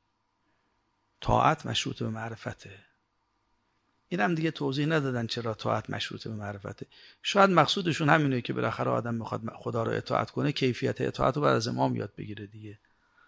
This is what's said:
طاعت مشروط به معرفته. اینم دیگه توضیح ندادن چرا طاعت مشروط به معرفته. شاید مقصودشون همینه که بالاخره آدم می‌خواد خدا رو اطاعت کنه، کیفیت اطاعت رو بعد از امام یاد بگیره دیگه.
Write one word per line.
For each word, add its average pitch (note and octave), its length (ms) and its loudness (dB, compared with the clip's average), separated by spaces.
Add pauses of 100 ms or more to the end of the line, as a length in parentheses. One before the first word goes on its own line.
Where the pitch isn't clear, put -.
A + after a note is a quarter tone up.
(1200)
طاعت A#2+ 460 4
مشروط A#2+ 320 -4
به A#2 100 -4
معرفته. A2 680 -10 (1300)
اینم F#3 260 2
دیگه D#3+ 160 0
توضیح C#3+ 360 -2
ندادن C3+ 400 0
چرا A2+ 280 -4
طاعت A2 360 -2
مشروط A2 380 -8
به A2 60 -8
معرفته. G2+ 520 -10 (360)
شاید G3 280 6
مقصودشون E3 580 4
همینه C#3+ 320 4
که C3 120 -4
بالاخره B2 380 -2
آدم A#2+ 240 -2
می‌خواد A2+ 280 -6 (120)
خدا A#2 280 -4
رو A2+ 100 -2
اطاعت A#2 380 0
کنه، C#3 220 0
کیفیت B2+ 480 0
اطاعت C3 360 0
رو D3 60 -2
بعد C3+ 140 4
از A2+ 120 -2
امام B2+ 280 0
یاد G#2+ 200 -6
بگیره G#2 300 -12
دیگه. G#2+ 320 -18 (500)